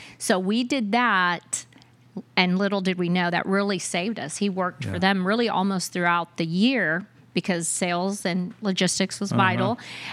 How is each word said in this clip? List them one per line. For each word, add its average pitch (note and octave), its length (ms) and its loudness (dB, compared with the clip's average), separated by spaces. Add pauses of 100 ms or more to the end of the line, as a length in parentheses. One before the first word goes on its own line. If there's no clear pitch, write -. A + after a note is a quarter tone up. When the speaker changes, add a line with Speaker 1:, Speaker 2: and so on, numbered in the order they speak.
(180)
Speaker 1:
So F#3+ 200 2
we G#3 240 0
did A#3+ 300 -2
that, F#3+ 760 0 (720)
and F3+ 240 4
little G3+ 200 0
did F#3 180 0
we F3 100 0
know F3 200 2
that F3 160 0
really G3 360 0
saved G3+ 400 -4
us. D3 160 -8
He G3+ 120 0
worked F3+ 360 -4
Speaker 2:
Yeah. G2+ 80 -4
Speaker 1:
for F3+ 80 -2
them F#3+ 260 2
really A3 220 2
almost F#3+ 440 -2
throughout F3 440 0
the E3+ 100 -2
year, F#3+ 600 2 (280)
because E3+ 340 -2
sales F#3 560 -2
and F3+ 380 -2
logistics F#3+ 580 0
was G3+ 100 -4
Speaker 2:
Uh-huh. G3 120 4
Speaker 1:
vital. F#3+ 360 2 (340)